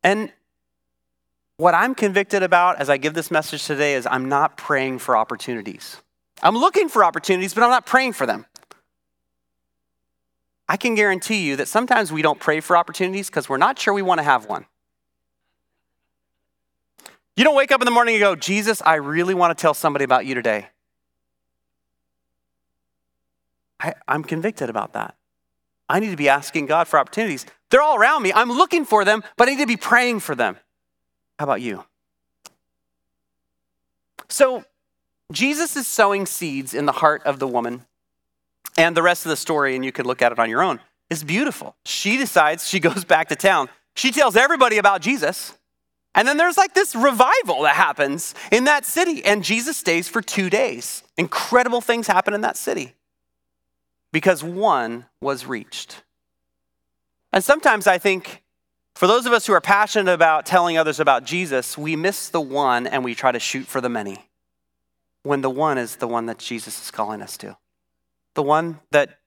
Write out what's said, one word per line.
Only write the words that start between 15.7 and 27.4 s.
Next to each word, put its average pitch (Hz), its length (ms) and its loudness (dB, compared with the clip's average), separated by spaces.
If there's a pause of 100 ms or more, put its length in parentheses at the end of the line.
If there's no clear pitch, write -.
You 233 80 2
don't 302 120 4
wake 269 160 2
up 262 80 4
in 247 60 0
the 247 40 2
morning 233 240 2
and 214 60 2
go, 196 160 2
"Jesus, 202 460 -2
I 160 120 4
really 160 400 -2
wanna 175 220 2
tell 156 180 2
somebody 143 300 -2
about 127 220 2
you 135 80 -4
today." 113 340 -2 (3000)
I, 175 140 -8 (120)
I'm 147 160 -4
convicted 165 480 -6
about 110 220 -8
that. 110 240 -10 (720)
I 170 100 2
need 214 120 -2
to 180 60 -8
be 143 120 0
asking 143 380 0
God 156 200 0
for 151 140 2
opportunities. 165 440 -4 (260)